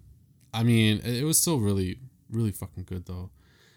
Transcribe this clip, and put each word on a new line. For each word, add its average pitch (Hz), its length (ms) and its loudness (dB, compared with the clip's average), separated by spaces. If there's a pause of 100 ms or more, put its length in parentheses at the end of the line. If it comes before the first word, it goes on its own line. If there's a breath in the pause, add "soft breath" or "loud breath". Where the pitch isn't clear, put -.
(520)
I 113 120 -2
mean, 110 400 6
it, 120 180 -4
it - 20 -2
was 156 140 2
still 156 220 2
really, 98 400 0 (300)
really 110 200 0
fucking 92 340 -10
good, 90 220 -10
though. 90 240 -10 (460 soft breath)